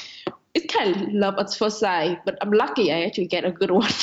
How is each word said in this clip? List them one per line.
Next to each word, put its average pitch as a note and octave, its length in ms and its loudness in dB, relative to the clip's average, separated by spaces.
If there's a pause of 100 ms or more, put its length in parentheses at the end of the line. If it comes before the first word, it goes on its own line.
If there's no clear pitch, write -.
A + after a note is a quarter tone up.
(540)
it's - 180 -4
kind A3+ 220 2
of G3 180 -4
love G3+ 260 2
at G3+ 160 -2
first G#3+ 260 0
sight, F#3 440 0
but F#3+ 180 -4
I'm G3+ 80 -2
lucky G#3+ 420 4
I E3+ 120 0
actually G3+ 220 -2
get F3 180 -2
a F3+ 60 0
good F3+ 200 0
one. G#3 200 4 (120)